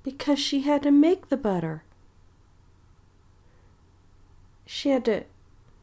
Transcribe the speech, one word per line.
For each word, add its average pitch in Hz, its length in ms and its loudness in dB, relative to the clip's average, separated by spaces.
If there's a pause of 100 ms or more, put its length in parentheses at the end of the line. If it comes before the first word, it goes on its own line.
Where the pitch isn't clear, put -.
because 277 380 -2
she 285 220 -2
had 285 200 0
to 285 80 0
make 302 400 4
the 240 80 0
butter. 165 460 -4 (2750)
She - 240 -4
had 262 160 0
to 208 200 -2 (580)